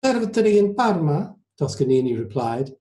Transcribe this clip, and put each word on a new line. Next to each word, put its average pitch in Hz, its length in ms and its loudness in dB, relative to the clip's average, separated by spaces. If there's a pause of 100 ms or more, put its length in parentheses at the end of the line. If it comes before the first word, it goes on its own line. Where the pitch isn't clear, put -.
Serve 240 280 0
three 214 280 4
in 202 160 2
Parma, 180 600 0 (220)
Toscanini 131 580 0
replied 117 640 -6